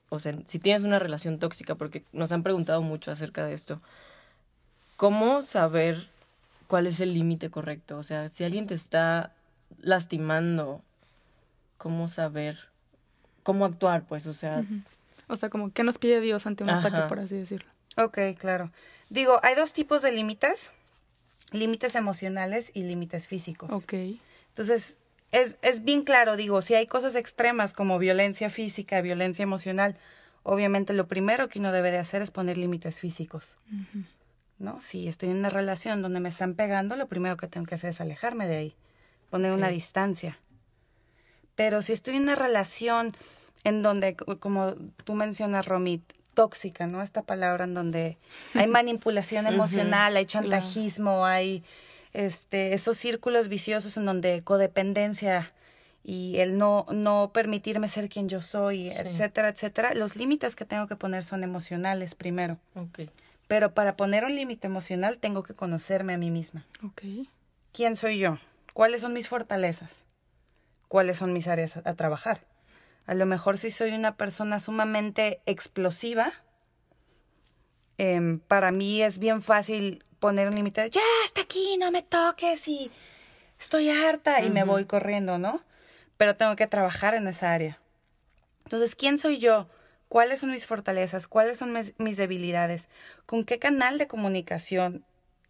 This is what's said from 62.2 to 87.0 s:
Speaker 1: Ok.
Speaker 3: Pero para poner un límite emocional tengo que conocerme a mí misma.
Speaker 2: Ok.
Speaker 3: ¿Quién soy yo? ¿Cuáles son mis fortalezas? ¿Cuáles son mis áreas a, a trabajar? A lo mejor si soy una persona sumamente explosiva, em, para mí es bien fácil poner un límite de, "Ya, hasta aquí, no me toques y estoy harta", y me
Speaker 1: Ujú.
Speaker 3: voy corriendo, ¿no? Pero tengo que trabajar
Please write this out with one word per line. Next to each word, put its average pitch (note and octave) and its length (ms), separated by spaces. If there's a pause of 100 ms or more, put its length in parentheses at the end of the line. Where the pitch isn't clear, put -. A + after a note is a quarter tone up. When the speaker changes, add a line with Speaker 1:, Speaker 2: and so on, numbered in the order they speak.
Speaker 1:
Ok. E3+ 340 (380)
Speaker 3:
Pero G#3 260
para G3+ 220
poner G3+ 300
un C#4+ 100
límite B3 320
emocional F#3+ 500
tengo G3+ 260
que - 120
conocerme F#3 580
a F3 40
mí E3+ 140
misma. E3 340 (180)
Speaker 2:
Ok. G3+ 180 (720)
Speaker 3:
¿Quién A3+ 220
soy G#3+ 240
yo? E3+ 180 (360)
¿Cuáles A3+ 280
son A#3+ 120
mis A#3+ 140
fortalezas? F#3+ 800 (840)
¿Cuáles F3+ 300
son F#3 160
mis F3 140
áreas E3 300
a, E3 80
a E3+ 100
trabajar? E3 460 (680)
A F#3 60
lo F#3 140
mejor F#3+ 300
si A3 140
soy A3+ 220
una A3 220
persona G#3 440
sumamente G#3+ 840
explosiva, G#3+ 840 (1700)
em, F3 420
para F#3+ 320
mí G3+ 300
es G3+ 180
bien A3 220
fácil G#3 640 (160)
poner G3+ 280
un G#3 80
límite G#3 260
de, A3+ 80
"Ya, F#4 120 (240)
hasta G4 160
aquí, F#4+ 360
no F4+ 140
me F4 100
toques E4+ 640
y C#4 240 (680)
estoy D#4 300
harta", D4+ 540
y A3 60
me G3 140
Speaker 1:
Ujú. F#3+ 100
Speaker 3:
voy G3 120
corriendo, G3 520
¿no? G#3+ 240 (560)
Pero G#3 180
tengo G#3+ 200
que G#3+ 120
trabajar G3 480